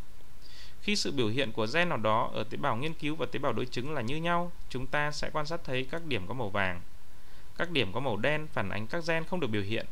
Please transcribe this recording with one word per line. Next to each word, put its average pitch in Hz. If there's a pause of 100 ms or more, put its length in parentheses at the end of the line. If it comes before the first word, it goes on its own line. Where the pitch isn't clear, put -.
(840)
Khi 208
sự 185
biểu 127
hiện 117
của 113
gen 170
nào 147
đó 110
ở 117
tế 104
bào 139
nghiên 156
cứu 151
và 156
tế -
bào 139
đối 113
chứng 131
là 143
như 123
nhau, 175 (160)
chúng 131
ta 147
sẽ 147
quan 151
sát 160
thấy 131
các 170
điểm 113
có 98
màu 123
vàng. 95 (760)
Các 170
điểm 120
có 110
màu 131
đen 151
phản 107
ánh 101
các 170
gen 165
không 180
được 131
biểu 107
hiện 104